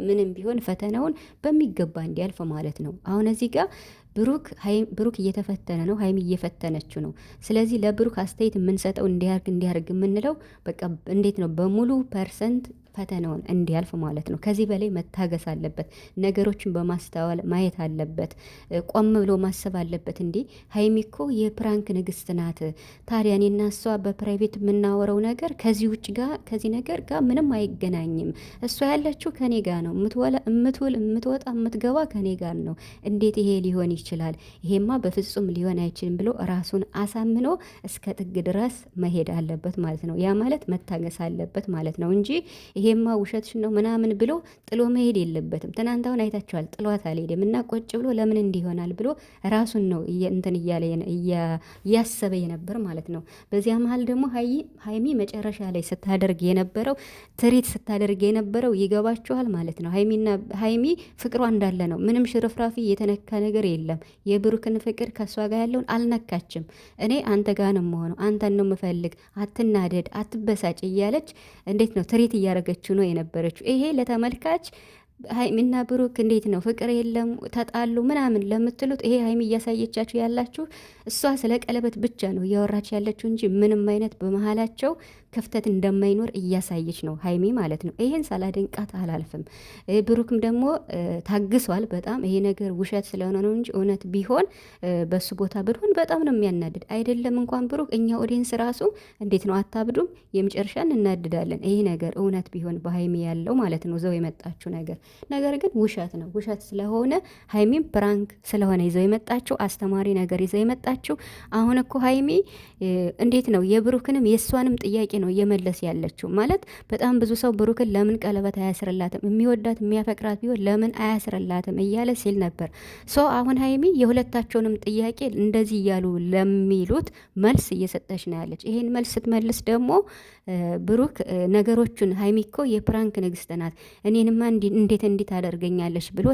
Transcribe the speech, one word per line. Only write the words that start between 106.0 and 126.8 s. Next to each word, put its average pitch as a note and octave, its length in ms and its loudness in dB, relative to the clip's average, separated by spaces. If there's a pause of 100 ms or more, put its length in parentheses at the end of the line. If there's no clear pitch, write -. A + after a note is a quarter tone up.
ነው። E3 160 -10
ውሸት G#3 320 -6
ስለሆነ A3 500 -2 (380)
ሀይሚም A#3+ 380 4
ፕራንክ G3+ 400 2 (160)
ስለሆነ F#3+ 380 2
ይዘው F3 200 4
የመጣችው፣ A3+ 560 0
አስተማሪ G3 560 -2
ነገር F3+ 260 0
ይዘው F#3+ 200 0
የመጣችው። B3+ 560 -2 (360)
አሁን A3+ 260 4
እኮ B3+ 220 -2
ሀይሚ፣ C4+ 300 4 (500)
እ፣ F#3+ 60 -2 (320)
እንዴት B3+ 300 4
ነው F#3+ 180 4
የብሩክንም B3 600 4
የእሷንም A#3+ 540 2
ጥያቄ G#3 320 0
ነው G3 160 0
እየመለስ F#3+ 520 2
ያለችው። E3 500 -4
ማለት B3 320 2 (220)
በጣም A#3+ 300 0
ብዙ A3+ 220 4
ሰው B3 160 2
ብሩክን A3 380 2
«ለምን G#3 280 4
ቀለበት G3 380 -2
አያስርላትም? F#3 640 -2
የሚወዳት A3+ 560 2
የሚያፈቅራት G#3+ 600 0
ቢሆን A#3+ 220 -2
ለምን G#3+ 380 2
አያስርላትም?» F#3+ 800 -2
እያለ A3 360 0
ሲል G3+ 240 0
ነበር። E3+ 300 -2 (400)
ሶ C#4+ 240 4
አሁን B3 260 2
ሀይሚ C4+ 260 2 (140)
የሁለታቸውንም A#3 840 2
ጥያቄ A3 380 -2 (140)
እንደዚህ G#3+ 440 2
እያሉ F#3+ 260 2 (260)
ለሚሉት G3 800 4 (280)